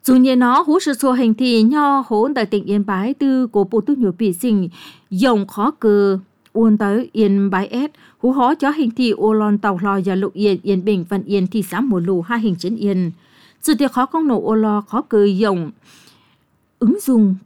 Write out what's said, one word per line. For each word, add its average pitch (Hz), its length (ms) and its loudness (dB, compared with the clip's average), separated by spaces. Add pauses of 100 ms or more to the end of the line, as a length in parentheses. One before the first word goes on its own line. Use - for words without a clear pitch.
Dù 262 120 4
nhiên 254 220 4
nó 254 240 4
hú 320 180 2
sự 294 140 -2
xua 269 180 0
hành 240 220 2
thì 240 280 2
nho 277 440 2
hỗn 233 280 0
tại 226 120 -2
tỉnh 208 180 -2
Yên 202 220 -2
Bái 208 280 -2
tư 262 320 0
của 202 180 0
bộ 214 160 0
tư 294 160 -2
nhiều 208 220 0
bị 208 140 0
sinh 196 360 -2 (420)
dòng 202 360 0
khó 214 240 -4
cử 202 480 0 (340)
uôn 220 260 2
tới 214 340 -2
Yên 202 380 2
Bái 190 200 -2
S, 269 280 -6 (200)
hú 254 140 0
hó 269 220 2
cho 285 160 0
hành 294 260 -2
thì 240 140 0
ô 214 220 0
lon 214 260 0
tàu 202 240 -2
lò 196 220 -2
và 190 100 -2
lục 190 180 -2
yên 196 300 0
Yên 190 220 -2
Bình 196 240 -2
Văn 196 160 -4
Yên 196 220 -2
thị 202 160 -4
xã 190 180 -6
Mùa 226 200 0
Lù 175 220 -2
hai 226 180 -4
hình 208 160 -2
chấn 190 200 -6
Yên. 185 340 -2 (520)
Sự 311 120 0
tiệc 262 180 -2
khó 254 140 -2
công 320 220 -2
nổ 233 140 0
ô 220 120 -2
lo 214 260 0
khó 208 220 -6
cử 208 220 2
dòng 190 460 0 (1080)
ứng 247 240 2
dụng 214 320 4 (120)